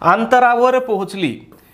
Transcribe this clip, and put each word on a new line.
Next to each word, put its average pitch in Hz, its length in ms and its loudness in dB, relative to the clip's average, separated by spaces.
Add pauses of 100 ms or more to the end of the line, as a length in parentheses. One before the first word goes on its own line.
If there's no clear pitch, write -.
अंतरावर 240 800 2
पोहोचली? 190 580 -6 (360)